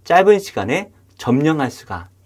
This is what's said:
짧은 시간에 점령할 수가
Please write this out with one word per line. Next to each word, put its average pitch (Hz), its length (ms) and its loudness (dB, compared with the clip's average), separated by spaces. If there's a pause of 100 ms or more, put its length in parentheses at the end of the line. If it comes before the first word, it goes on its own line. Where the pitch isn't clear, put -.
짧은 190 340 4
시간에 151 520 -6 (280)
점령할 139 520 0
수가 90 380 -14 (180)